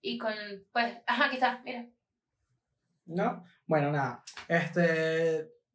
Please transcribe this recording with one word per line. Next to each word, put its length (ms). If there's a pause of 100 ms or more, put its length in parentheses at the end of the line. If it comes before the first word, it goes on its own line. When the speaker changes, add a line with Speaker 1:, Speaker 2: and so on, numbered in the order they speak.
Speaker 1:
y 160
con, 160 (400)
pues, 240 (100)
ajá, 200
aquí 80
está, 300
mira. 220 (1200)
Speaker 2:
¿No? 380 (220)
Bueno, 240
nada. 320 (260)
Este, 1000 (240)